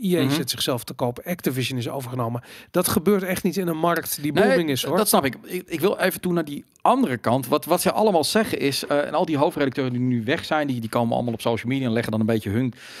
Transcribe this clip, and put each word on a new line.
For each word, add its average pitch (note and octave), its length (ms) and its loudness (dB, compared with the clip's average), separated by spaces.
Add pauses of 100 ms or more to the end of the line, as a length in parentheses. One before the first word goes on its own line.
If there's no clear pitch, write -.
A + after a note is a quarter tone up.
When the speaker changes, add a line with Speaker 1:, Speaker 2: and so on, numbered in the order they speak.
Speaker 1:
E F3+ 180 2
A D3+ 40 4
Speaker 2:
Mhm. C3 120 2
Speaker 1:
zet C#3 160 -2
zichzelf - 340 -2
te - 80 -10
koop. A#2+ 320 -4
Activision C3 540 -4
is A#2+ 100 -4
overgenomen. B2 540 -6 (280)
Dat F3+ 180 0
gebeurt F#3+ 340 2
echt F#3 200 -2
niet F3 140 0
in F#3 120 -2
een D#3+ 100 -2
markt D#3+ 440 0
die D3 100 0
Speaker 2:
Nee, F3 160 4
Speaker 1:
booming F3+ 220 2
is, C3 140 0
hoor. C#3+ 120 0
Speaker 2:
dat G3 120 2
snap F#3 160 6
ik. A#2+ 180 -2
Ik, F3+ 240 -6
ik D#3+ 140 -6
wil F#3+ 180 2
even F3+ 220 -2
toe F3+ 120 -2
naar E3+ 120 0
die C#3+ 200 -10 (160)
andere G#3+ 360 4
kant. B2 320 0
Wat, D3 160 2
wat F3 160 2
ze F#3 120 2
allemaal G3 320 4
zeggen G#3+ 340 2
is, C3+ 280 -2
eh, D3 200 0
en - 80 -6
al E3+ 120 0
die D#3 100 0
hoofdredacteuren C#3 560 0
die B2 100 -2
nu B2 220 0
weg D3 200 -2
zijn... D3+ 220 0
Die, B2+ 140 -2
die A2+ 100 -6
komen A#2+ 240 0
allemaal B2 180 -2
op A#2 80 -8
social A#2 320 -2
media... C3+ 140 -2
en A#2 60 0
leggen A2 200 0
dan A2 80 0
een A2 60 2
beetje A2 240 0
hun A#2+ 220 0 (280)